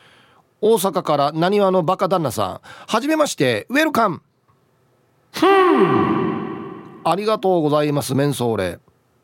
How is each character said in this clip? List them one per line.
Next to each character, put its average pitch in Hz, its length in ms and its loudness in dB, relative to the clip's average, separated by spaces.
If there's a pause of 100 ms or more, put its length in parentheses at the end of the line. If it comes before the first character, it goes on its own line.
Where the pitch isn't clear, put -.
(600)
大 214 140 4
阪 185 280 -2
か 156 140 0
ら 143 160 0
な 170 180 0
に 208 100 2
わ 190 100 2
の 185 120 2
バ 180 140 0
カ 190 120 -2
旦 180 140 0
那 131 80 -2
さ 104 160 -2
ん、 92 140 -10 (260)
は 220 140 -2
じ 285 80 -6
め 277 80 0
ま 294 100 2
し - 100 -8
て。 123 320 0
ウ 233 60 -8
ェ 302 100 2
ル 311 80 -2
カ 226 160 2
ム。 - 140 -6 (1120)
ふ - 140 0
ん。 - 1600 0
あ 165 120 0
り 208 100 -4
が 214 120 0
と 185 200 0
う 160 40 0
ご 147 80 0
ざ 151 140 2
い 147 80 0
ま 139 100 -2
す。 131 120 -4
メ 139 120 2
ン 139 80 0
ソ 117 200 -2
ー - 20 -4
レ。 92 220 -4 (460)